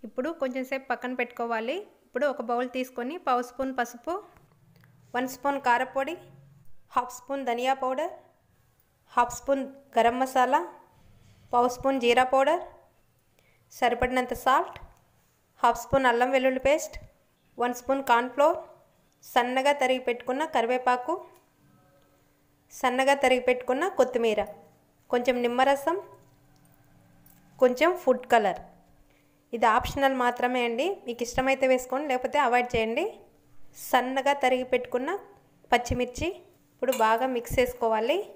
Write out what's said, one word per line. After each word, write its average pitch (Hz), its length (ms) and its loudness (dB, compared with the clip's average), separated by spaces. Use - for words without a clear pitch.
ఇప్పుడు 254 220 -6
కొంచెం 262 280 -4
సేపు 269 220 -6
పక్కన 247 280 -6
పెట్టుకోవాలి. 233 560 -4
ఇప్పుడు 262 280 -4
ఒక 254 180 -8
బౌల్ 247 260 -2
తీసుకొని 254 380 -6
పావు 247 240 0
స్పూన్ 269 300 -6
పసుపు, 240 340 -6
వన్ 247 180 -2
స్పూన్ 277 340 -4
కారపొడి, 262 480 0
హాఫ్ 247 220 -2
స్పూన్ 277 320 -8
ధనియా 247 340 0
పౌడర్, 262 320 -4
హాఫ్ 233 240 2
స్పూన్ 277 260 -2
గరం 233 240 4
మసాలా, 262 400 2
పావు 240 220 4
స్పూన్ 269 300 -2
జీరా 240 280 6
పౌడర్, 269 300 4
సరిపడినంత 247 540 0
సాల్ట్, 285 340 2
హాఫ్ 233 180 4
స్పూన్ 269 300 2
అల్లం 247 240 2
వెల్లుల్లి 262 320 0
పేస్ట్, 302 280 0
వన్ 240 180 -4
స్పూన్ 269 200 -2
కార్న్ 247 240 2
ఫ్లోర్, 302 220 4
సన్నగా 262 400 2
తరిగి 254 240 0
పెట్టుకున్న 262 480 -4
కరివేపాకు, 247 600 0
సన్నగా 262 460 2
తరిగి 247 240 2
పెట్టుకున్న 262 500 -2
కొత్తిమీర, 233 400 2
కొంచెం 247 240 0
నిమ్మరసం, 277 520 2
కొంచెం 254 280 4
ఫుడ్ 254 280 0
కలర్. 202 280 2
ఇది 226 100 2
ఆప్షనల్ 269 440 0
మాత్రమే 247 460 0
అండి, 233 180 -2
మీకు 240 200 -6
ఇష్టమైతే 262 440 0
వేసుకోండి, 254 400 0
లేకపోతే 254 340 -2
అవాయిడ్ 247 300 2
చేయండి. 233 300 0
సన్నగా 262 480 2
తరిగి 254 280 2
పెట్టుకున్న 247 380 -2
పచ్చిమిర్చి. 247 560 -2
ఇప్పుడు 254 180 4
బాగా 226 320 4
mix 240 240 -4
చేసుకోవాలి. 247 600 2